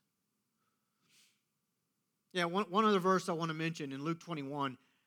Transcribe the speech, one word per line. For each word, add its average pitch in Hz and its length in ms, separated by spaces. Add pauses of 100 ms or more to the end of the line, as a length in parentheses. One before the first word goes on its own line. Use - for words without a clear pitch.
(2250)
Yeah, 180 120
one, 185 240
one 208 160
other 202 140
verse 180 280
I 180 60
want 165 160
to 160 40
mention 160 380
in 139 140
Luke 165 160
twenty-one, 139 560 (300)